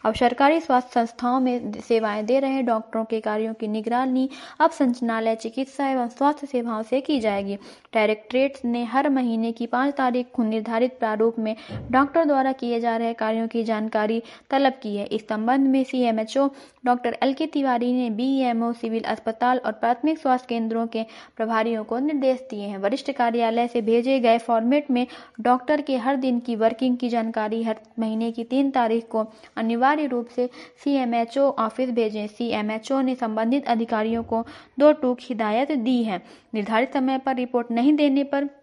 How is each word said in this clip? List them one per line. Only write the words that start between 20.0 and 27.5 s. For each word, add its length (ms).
स्वास्थ्य 300
केंद्रों 380
के 200
प्रभारियों 480
को 140
निर्देश 520
दिए 160
हैं। 120
वरिष्ठ 340
कार्यालय 560
से 140
भेजे 380
गए 180
फॉर्मेट 520
में 160
डॉक्टर 400
के 140
हर 220
दिन 240
की 160
वर्किंग 420
की 100
जानकारी 540